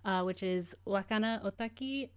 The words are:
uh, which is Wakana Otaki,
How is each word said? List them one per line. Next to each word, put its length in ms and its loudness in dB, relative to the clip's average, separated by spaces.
uh, 180 4
which 180 0
is 320 0
Wakana 560 2
Otaki, 720 -4